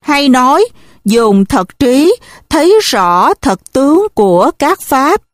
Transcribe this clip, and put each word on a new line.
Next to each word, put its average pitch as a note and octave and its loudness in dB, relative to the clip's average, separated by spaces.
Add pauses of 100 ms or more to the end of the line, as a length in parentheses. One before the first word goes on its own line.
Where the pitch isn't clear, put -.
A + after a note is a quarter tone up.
Hay C#4+ -2
nói, C4 2 (400)
dùng G#3 0
thật F#3+ -4
trí, C#4+ 0 (320)
thấy E4+ 2
rõ F#3 0
thật - -6
tướng D4+ 0
của F#3+ 0
các D#4 -4
pháp. D4 -2 (120)